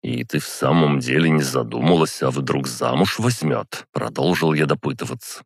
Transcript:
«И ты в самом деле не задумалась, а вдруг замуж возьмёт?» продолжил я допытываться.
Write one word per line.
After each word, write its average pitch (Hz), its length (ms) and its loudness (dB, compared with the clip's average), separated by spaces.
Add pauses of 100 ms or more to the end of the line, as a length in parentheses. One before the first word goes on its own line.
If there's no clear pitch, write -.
«И - 220 -4
ты - 140 -4
в - 80 -4
самом 73 520 2
деле 73 320 2
не 78 120 4
задумалась, 65 800 2
а 67 80 2
вдруг 67 360 -2
замуж 110 520 0
возьмёт?» 120 720 -2
продолжил 80 600 0
я 76 140 2
допытываться. - 800 -4